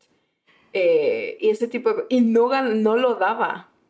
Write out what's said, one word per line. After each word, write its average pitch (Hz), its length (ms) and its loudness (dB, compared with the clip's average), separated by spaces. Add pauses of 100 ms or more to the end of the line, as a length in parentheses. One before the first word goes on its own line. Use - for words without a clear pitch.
(720)
eh, 151 680 0
y 214 100 2
ese 226 180 -2
tipo 233 220 -2
de 208 60 0
co-, - 120 -6
y 254 120 2
no 233 280 4
gan-, 254 340 0
no 214 140 2
lo 247 180 2
daba. 196 540 -2 (220)